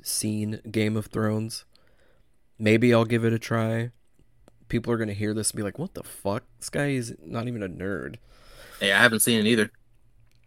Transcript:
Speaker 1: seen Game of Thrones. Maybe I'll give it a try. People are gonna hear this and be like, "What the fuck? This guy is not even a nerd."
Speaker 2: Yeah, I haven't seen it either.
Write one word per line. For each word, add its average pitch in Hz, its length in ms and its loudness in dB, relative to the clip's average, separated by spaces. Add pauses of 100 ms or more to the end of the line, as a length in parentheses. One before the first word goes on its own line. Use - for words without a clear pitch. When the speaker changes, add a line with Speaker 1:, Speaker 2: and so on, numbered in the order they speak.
Speaker 1:
seen 107 580 -4 (100)
Game 107 260 0
of 107 100 -4
Thrones. 110 580 -4 (920)
Maybe 113 340 4
I'll 113 120 6
give 113 200 0
it 113 100 2
a 113 40 0
try. 113 520 -2 (760)
People 120 240 0
are 117 40 2
gonna 110 160 -2
hear 104 220 -2
this 107 160 -2
and - 80 -6
be 110 40 -2
like, 98 160 -6
"What 165 160 -8
the - 80 -12
fuck? - 420 -4 (140)
This - 120 -12
guy 147 180 -2
is 123 340 -4
not 113 260 -6
even 117 140 -6
a 95 60 -2
nerd." 82 480 -6 (680)
Speaker 2:
Yeah, 98 160 4
I 107 40 6
haven't 113 180 6
seen 117 180 4
it 107 100 4
either. 110 220 4 (760)